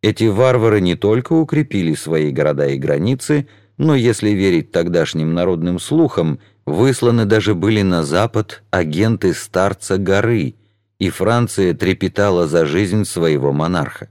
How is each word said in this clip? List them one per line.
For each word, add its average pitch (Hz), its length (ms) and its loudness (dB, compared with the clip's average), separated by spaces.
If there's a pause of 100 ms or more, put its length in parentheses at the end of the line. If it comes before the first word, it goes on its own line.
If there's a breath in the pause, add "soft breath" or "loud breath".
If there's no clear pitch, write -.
Эти 107 220 0
варвары 113 560 4
не 87 140 2
только 117 400 0
укрепили 147 600 0
свои 76 360 -2
города 73 380 0
и 69 100 -2
границы, 107 720 -2 (280 soft breath)
но, 147 180 2
если 113 360 0
верить 92 420 2
тогдашним 85 600 0
народным 87 440 -2
слухам, 104 640 0 (240 soft breath)
высланы 117 600 2
даже 104 280 2
были 104 280 0
на 90 200 2
запад 101 680 -2
агенты 92 640 0
старца - 640 -2
горы, 104 560 0 (440)
и 95 120 -2
Франция 101 640 0
трепетала 92 720 0
за 80 200 2
жизнь 95 380 0
своего 73 480 0
монарха. 80 580 -4